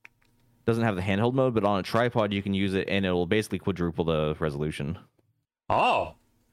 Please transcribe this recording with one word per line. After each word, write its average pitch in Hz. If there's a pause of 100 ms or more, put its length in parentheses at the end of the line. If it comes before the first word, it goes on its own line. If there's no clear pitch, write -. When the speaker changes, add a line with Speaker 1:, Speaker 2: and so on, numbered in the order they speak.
(680)
Speaker 1:
doesn't 117
have 107
the 90
handheld 104
mode, 131
but 104
on 101
a -
tripod 113
you 101
can 98
use 95
it, 95
and 98
it 90
will 87
basically 101
quadruple 87
the 78
resolution. 76 (720)
Speaker 2:
Oh, 135 (380)